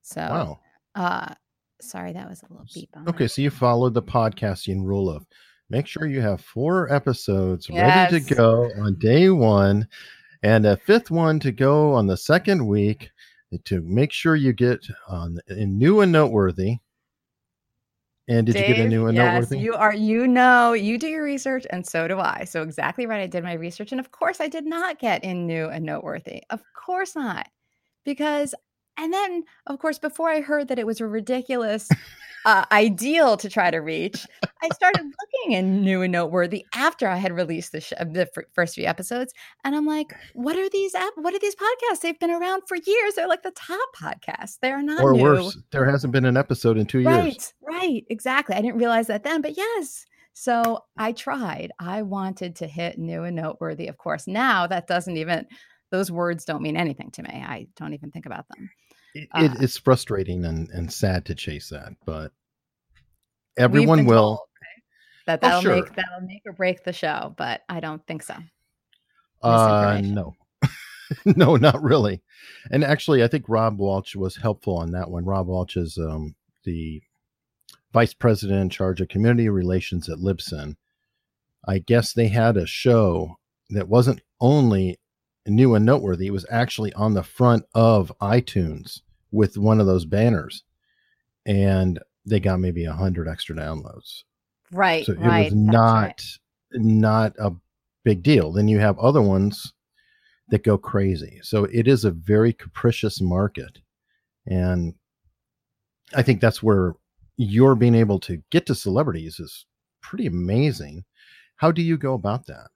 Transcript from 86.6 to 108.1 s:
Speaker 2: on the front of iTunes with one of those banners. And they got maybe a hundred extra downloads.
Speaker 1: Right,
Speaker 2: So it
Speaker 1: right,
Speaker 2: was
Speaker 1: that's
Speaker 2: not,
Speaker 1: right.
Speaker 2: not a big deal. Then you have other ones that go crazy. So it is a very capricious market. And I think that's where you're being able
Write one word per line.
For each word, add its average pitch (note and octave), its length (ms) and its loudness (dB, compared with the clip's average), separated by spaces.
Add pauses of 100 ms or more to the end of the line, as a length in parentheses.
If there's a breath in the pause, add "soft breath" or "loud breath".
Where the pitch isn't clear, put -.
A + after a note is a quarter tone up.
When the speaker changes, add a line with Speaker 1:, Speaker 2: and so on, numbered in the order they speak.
Speaker 2:
on G#2+ 200 0
the F#2 100 0
front A#2+ 400 2 (100)
of A2+ 380 4 (100)
iTunes G2+ 800 -2 (320)
with G#2+ 260 2
one G#2+ 220 4
of G2+ 80 4
those F#2 180 2
banners. G2 580 -2 (800)
And F#2+ 540 2 (260)
they G#2 160 0
got F#2 180 0
maybe E2+ 240 -2
a E2 100 -6
hundred E2+ 360 -2
extra D#2+ 260 -10
downloads. - 680 -12 (500)
Speaker 1:
Right, E3+ 320 0
Speaker 2:
So G#2 80 -2
it E2 60 -6
Speaker 1:
right, C3+ 260 4
Speaker 2:
was - 80 -2
Speaker 1:
that's - 20 2
Speaker 2:
not, A2+ 480 6
Speaker 1:
right. - 200 -8 (500)
Speaker 2:
not A2 640 2
a G2+ 140 -2 (500)
big G2+ 200 2
deal. F#2+ 280 4
Then G#2 160 2
you G#2+ 120 4
have G#2 200 2
other C3+ 220 4
ones G2 520 0 (760)
that G#2 140 2
go G#2 140 4
crazy. F#2+ 640 -4
So G#2 220 0
it A#2 220 0
is A#2+ 180 4
a G2 60 4
very G#2 420 2
capricious - 680 -2
market. F#2 580 -2 (640)
And F2+ 480 -2 (1200)
I A2+ 60 2
think A2 200 2
that's A2+ 220 0
where F#2+ 320 2 (420)
you're A#2+ 380 6
being A#2 200 6
able G#2 260 4